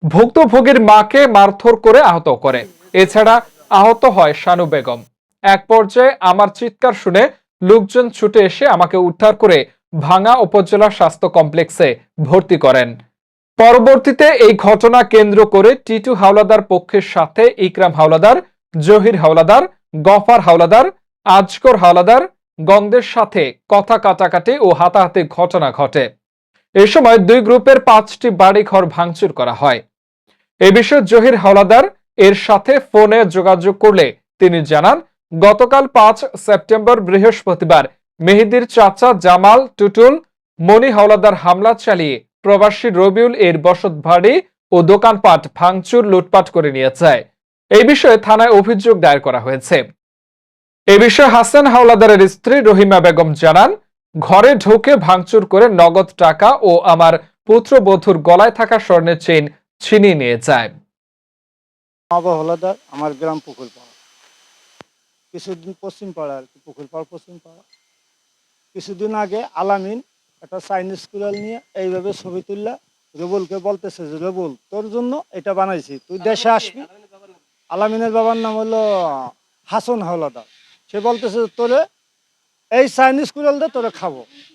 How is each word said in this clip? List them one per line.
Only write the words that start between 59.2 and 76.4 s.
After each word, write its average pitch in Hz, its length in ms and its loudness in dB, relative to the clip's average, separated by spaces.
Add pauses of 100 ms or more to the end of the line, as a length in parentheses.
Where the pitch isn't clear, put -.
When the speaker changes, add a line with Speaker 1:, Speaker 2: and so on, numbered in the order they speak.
Speaker 1:
চেইন 156 280 -2 (320)
ছিনিয়ে 202 360 0
নিয়ে 123 220 -4
যায়। 120 320 -4 (1400)
Speaker 2:
আবু 175 200 -6
হাওলাদার, 165 460 -8 (160)
আমার 147 220 -12
গ্রাম 156 260 -12
পুকুরপাড়া, 127 540 -20 (1400)
কিছুদিন 175 500 -20
পশ্চিমপাড়া 170 560 -18
আর 131 60 -20
কি, 131 220 -20
পুকুরপাড়া 147 440 -20
পশ্চিমপাড়া। 165 540 -20 (1080)
কিছুদিন 196 420 -14
আগে 208 280 -10 (120)
আলামিন 196 460 -10 (400)
একটা 185 180 -20
চাইনিজ 190 520 -14
কুড়াল 202 240 -14
নিয়ে 214 240 -18 (160)
এইভাবে 185 380 -12
ছবি 185 280 -18
তুললা 208 360 -16 (420)
রবুলকে 185 380 -12
বলতেছে 190 500 -14
যে, 151 140 -18
"রবুল, 180 340 -14 (160)
তোর 214 200 -16
জন্য 247 400 -12
এটা 190 220 -12
বানাইছি, 180 540 -10
তুই 185 120 -18
দেশে 220 300 -6